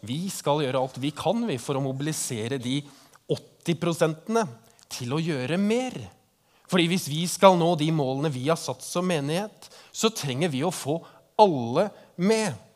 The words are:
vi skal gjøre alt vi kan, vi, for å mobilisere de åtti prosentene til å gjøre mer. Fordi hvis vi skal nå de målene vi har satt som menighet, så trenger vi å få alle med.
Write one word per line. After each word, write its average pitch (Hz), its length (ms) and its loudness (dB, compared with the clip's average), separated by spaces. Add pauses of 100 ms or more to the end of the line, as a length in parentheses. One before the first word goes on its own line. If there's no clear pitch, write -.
vi 147 180 -4 (100)
skal 151 320 0
gjøre 131 160 0
alt 131 200 -4
vi 143 160 -2
kan, 226 320 -2
vi, 131 120 -4
for 139 160 -4
å 135 80 -2
mobilisere 135 760 -4
de 123 180 -2 (500)
åtti - 520 -2
prosentene 170 640 0 (500)
til 123 240 -6
å 160 40 0
gjøre 151 400 -2
mer. 233 360 0 (720)
Fordi 170 220 4
hvis 180 220 0
vi 160 160 0
skal 190 320 8
nå 165 100 4 (100)
de 156 120 2
målene 143 400 0
vi 127 160 -4
har 165 120 2
satt - 240 -8
som 175 240 -4
menighet, 170 600 -4 (240)
så 220 200 0
trenger 143 400 -2
vi 127 120 -2
å 180 80 -2
få 151 260 -4 (420)
alle 160 500 4 (260)
med. 202 400 2 (180)